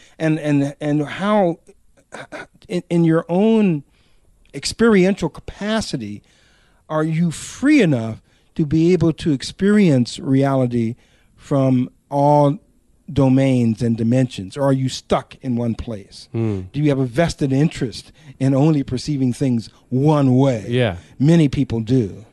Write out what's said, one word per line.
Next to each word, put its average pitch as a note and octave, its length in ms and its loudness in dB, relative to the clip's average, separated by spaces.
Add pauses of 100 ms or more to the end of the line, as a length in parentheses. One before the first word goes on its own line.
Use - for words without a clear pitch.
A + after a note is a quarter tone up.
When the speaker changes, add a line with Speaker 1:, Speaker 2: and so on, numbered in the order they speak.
(200)
Speaker 1:
and, D#3 180 0
and, C#3+ 440 -2
and D3 260 -2
how F#3 520 -2 (1080)
in, F3 220 -6
in E3+ 160 2
your E3 240 2
own G3 540 0 (680)
experiential F#3+ 760 2
capacity, E3 920 -8 (680)
are D#3 140 -2
you E3 280 0
free C#4 500 0
enough A2+ 400 0 (340)
to E3 100 0
be D#3+ 280 2
able E3 200 2
to - 180 -4
experience E3+ 880 2
reality C3 760 0 (400)
from C3 540 0 (200)
all C#3+ 480 2 (540)
domains C3 680 2
and A#2 160 -2
dimensions? A#2 600 -2
Or C#3+ 60 -4
are C#3 100 2
you C3 160 0
stuck - 520 -6
in B2 140 -4
one A#2 200 -2
place? - 560 -14
Speaker 2:
Hmm. A2 300 -4 (120)
Speaker 1:
Do C#3+ 80 -6
you D3+ 80 2
have C3+ 100 0
a C3+ 60 -2
vested C3+ 460 -2
interest C3+ 600 -2 (280)
in C3 140 0
only C#3+ 300 2
perceiving C3 500 -4
things B2 360 -2 (200)
one C#3 460 2
way? B2+ 320 2
Speaker 2:
Yeah. A#2 300 0 (220)
Speaker 1:
Many D3+ 300 4
people A#2 320 -4
do. A2 520 -2